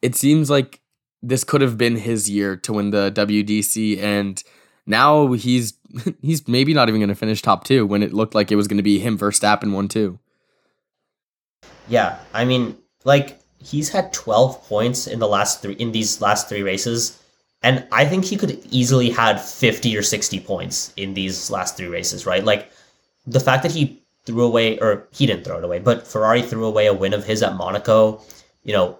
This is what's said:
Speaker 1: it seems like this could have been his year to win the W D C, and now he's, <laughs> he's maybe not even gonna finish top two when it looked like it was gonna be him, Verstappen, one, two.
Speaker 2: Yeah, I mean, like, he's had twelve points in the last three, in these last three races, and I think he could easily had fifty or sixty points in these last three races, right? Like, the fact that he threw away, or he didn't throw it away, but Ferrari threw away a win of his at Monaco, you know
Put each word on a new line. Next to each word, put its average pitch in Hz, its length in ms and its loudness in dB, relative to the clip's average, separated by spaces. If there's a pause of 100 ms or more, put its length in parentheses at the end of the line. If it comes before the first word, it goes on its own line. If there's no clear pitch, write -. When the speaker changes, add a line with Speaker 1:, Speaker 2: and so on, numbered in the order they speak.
Speaker 1:
it 123 140 -2
seems 147 340 2
like 135 300 0 (420)
this 123 220 -2
could 147 160 0
have 123 180 2
been 117 200 0
his 107 320 -4
year 101 280 -2
to - 160 -8
win 104 180 -2
the 98 200 0
W 104 320 0
D 107 180 0
C, 107 380 -2
and 101 420 -2 (440)
now 135 480 4
he's, 120 400 0 (260)
<laughs> - 220 -8
he's 151 260 -2
maybe 135 260 2
not 131 140 6
even 110 140 2
gonna 101 140 0
finish 110 260 -2
top 98 240 2
two 131 200 4
when 101 180 2
it - 100 -4
looked 107 220 -2
like 104 180 2
it - 20 4
was 104 140 2
gonna 101 140 0
be 101 160 4
him, 110 180 -2
Verstappen, 104 560 0
one, 98 160 -2
two. 101 280 -2 (1700)
Speaker 2:
Yeah, 104 300 0 (140)
I 117 120 0
mean, 123 320 0 (260)
like, 139 360 2 (200)
he's 151 300 -6
had 185 240 -2
twelve 120 500 0
points 117 440 -2
in 113 120 -8
the 113 80 0
last 101 340 0
three, 101 120 -10
in 113 180 -6
these 110 300 -2
last 104 260 0
three 104 160 -6
races, 117 540 -4 (460)
and 131 280 2
I 127 140 4
think 185 200 0
he 202 120 -6
could - 220 -4 (120)
easily 123 380 2
had 110 300 2
fifty 110 580 -2
or 104 60 -4
sixty 101 360 -4
points - 580 -8
in 98 160 -8
these 92 380 -6
last 92 260 -6
three 90 100 -10
races, 85 380 -8
right? 92 180 0
Like, 104 280 0 (560)
the 127 120 0
fact 131 240 2
that 170 80 0
he 151 300 -2 (240)
threw 120 180 -2
away, 117 360 2
or 107 320 0
he - 140 0
didn't 92 180 0
throw 87 140 -8
it 85 60 -8
away, 90 160 -4
but 107 280 0
Ferrari 110 340 2
threw 113 240 -6
away 107 220 2
a 104 60 4
win 95 200 0
of 101 120 -4
his 110 180 0
at 95 120 -2
Monaco, 107 680 2 (420)
you 107 100 -6
know 90 260 2